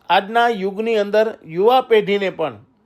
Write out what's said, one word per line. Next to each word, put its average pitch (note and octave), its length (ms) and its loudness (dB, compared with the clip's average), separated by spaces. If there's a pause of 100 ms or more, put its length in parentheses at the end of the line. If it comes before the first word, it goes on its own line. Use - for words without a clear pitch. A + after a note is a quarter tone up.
(100)
આજના G#3+ 380 2
યુગની G#3 460 -4
અંદર G#3+ 500 0
યુવા G3+ 360 2
પેઢીને G3+ 500 0
પણ C3+ 280 -8 (280)